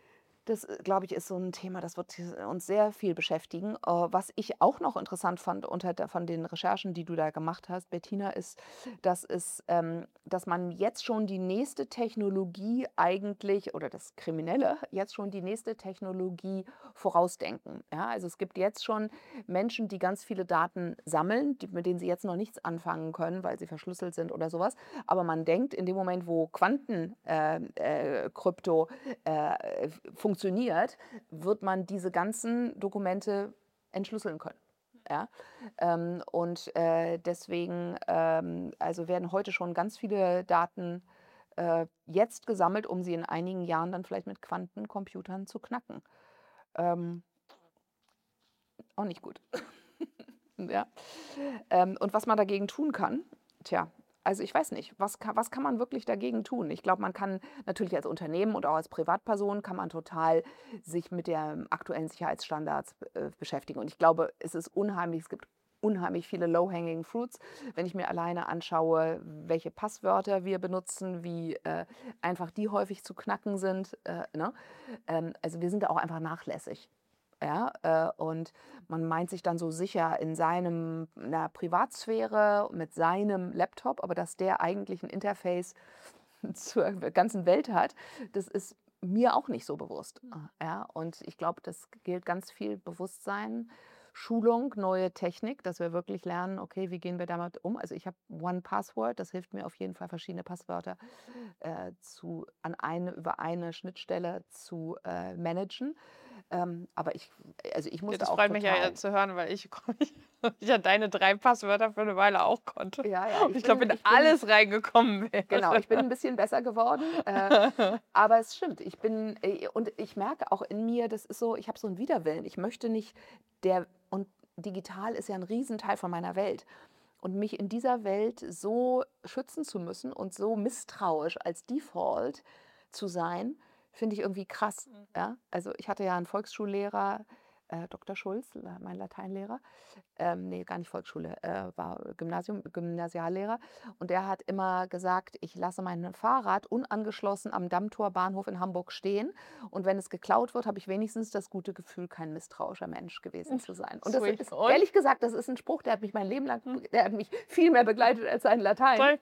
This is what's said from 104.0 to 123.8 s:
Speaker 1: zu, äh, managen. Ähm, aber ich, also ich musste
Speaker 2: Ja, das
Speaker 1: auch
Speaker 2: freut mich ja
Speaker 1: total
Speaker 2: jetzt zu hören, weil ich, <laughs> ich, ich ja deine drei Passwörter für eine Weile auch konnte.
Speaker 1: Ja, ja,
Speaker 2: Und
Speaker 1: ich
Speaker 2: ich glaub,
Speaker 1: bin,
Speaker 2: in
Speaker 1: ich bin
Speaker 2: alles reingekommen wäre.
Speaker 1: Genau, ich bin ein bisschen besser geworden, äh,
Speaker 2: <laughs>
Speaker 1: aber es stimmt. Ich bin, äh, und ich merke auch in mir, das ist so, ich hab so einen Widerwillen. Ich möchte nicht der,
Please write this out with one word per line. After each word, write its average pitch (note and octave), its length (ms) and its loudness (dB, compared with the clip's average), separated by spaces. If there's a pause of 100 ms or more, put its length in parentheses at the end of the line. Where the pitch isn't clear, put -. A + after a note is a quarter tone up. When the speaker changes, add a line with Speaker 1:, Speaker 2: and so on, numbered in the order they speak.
Speaker 1:
zu, E3 560 -10
äh, F3+ 300 -6
managen. F#3 600 -4 (560)
Ähm, F3 440 -4
aber D#3+ 180 -2
ich, - 180 -16 (440)
also D3+ 160 -4
ich D#3+ 100 -6
musste G#3 140 -4
Speaker 2:
Ja, - 60 -2
das - 80 2
Speaker 1:
auch - 60 4
Speaker 2:
freut G#3 160 8
mich G#3 120 0
ja G3 100 6
Speaker 1:
total F3+ 160 4
Speaker 2:
jetzt - 120 -10
zu G3 100 0
hören, G3 240 4
weil F3 180 -2
ich, - 160 -8 (140)
<laughs> A#3 160 -4
ich, D4 140 0 (460)
ich G#3 80 -8
ja A#3 120 8
deine G3+ 280 6
drei G3 280 6
Passwörter G#3+ 580 4
für G#3+ 80 -2
eine G#3+ 140 0
Weile G3 280 8
auch - 220 4
konnte. G#3+ 420 -4
Speaker 1:
Ja, F#3+ 220 0
ja, G#3 160 4
Speaker 2:
Und C4+ 60 4
Speaker 1:
ich G3 60 0
Speaker 2:
ich A#3+ 60 -2
glaub, A#3 160 8
Speaker 1:
bin, A#3+ 120 4
Speaker 2:
in A#3 40 4
Speaker 1:
ich - 80 -10
bin G#3 80 10
Speaker 2:
alles D4+ 360 10
reingekommen G#3+ 840 8
wäre. G3+ 120 2
Speaker 1:
Genau, G3+ 320 6
ich G#3 120 4
bin A3 120 6
ein C4 100 4
bisschen B3+ 280 -2
besser A3 260 2
geworden, A#3+ 400 2 (220)
äh, G3+ 440 8 (360)
Speaker 2:
<laughs> - 80 -20
Speaker 1:
aber G#3+ 260 10
es - 160 -4
stimmt. D4 260 -4
Ich - 160 -10
bin, A3 460 -2
äh, G3 300 0
und A3 240 -2
ich - 180 -8
merke G#3+ 360 -2
auch G3 120 0
in G#3+ 240 -2
mir, A#3 200 2
das G#3+ 180 -6
ist G#3 120 -10
so, A3+ 180 0
ich - 140 -8
hab - 80 -6
so - 80 -8
einen F#3 140 -4
Widerwillen. E3+ 460 0
Ich - 120 -10
möchte A3+ 320 -2
nicht A3 260 -2 (480)
der, F#3 220 4 (240)